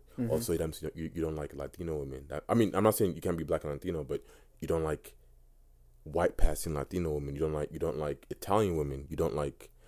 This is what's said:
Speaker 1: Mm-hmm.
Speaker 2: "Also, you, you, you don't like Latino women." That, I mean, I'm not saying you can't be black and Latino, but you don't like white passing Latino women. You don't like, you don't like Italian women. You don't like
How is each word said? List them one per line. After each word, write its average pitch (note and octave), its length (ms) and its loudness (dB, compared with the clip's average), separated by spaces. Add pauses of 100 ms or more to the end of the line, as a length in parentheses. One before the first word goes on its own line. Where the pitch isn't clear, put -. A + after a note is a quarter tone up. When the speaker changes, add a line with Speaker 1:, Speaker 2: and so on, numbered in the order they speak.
(200)
Speaker 1:
Mm-hmm. A#3+ 120 0
Speaker 2:
"Also, D#2 220 2
you, D#2+ 160 2 (260)
you, D#2+ 200 -6
you E2 60 -4
don't D#2 140 -2
like D2 200 -6
Latino D#2 420 -6
women." C2+ 320 -8
That, D2 180 -6
I - 60 0
mean, A2 220 4
I'm G2 80 4
not G#2+ 120 8
saying F#2+ 200 2
you D#2+ 60 -10
can't F2+ 160 0
be E2 60 -4
black D#2 200 0
and D2 100 -4
Latino, D#2+ 300 -4
but C#2 200 -6 (380)
you D#2+ 60 -4
don't E2 160 2
like D#2 320 -4 (880)
white E2+ 340 0
passing D#2 380 4
Latino D#2+ 380 -2
women. C#2+ 220 -4
You C#2+ 60 -4
don't D#2 120 2
like, D2+ 180 -2
you D#2 80 -8
don't E2 180 -2
like D2 320 -4
Italian G2 480 2
women. C#2+ 320 -2
You D2 80 -6
don't D#2+ 180 2
like C#2+ 340 -4 (180)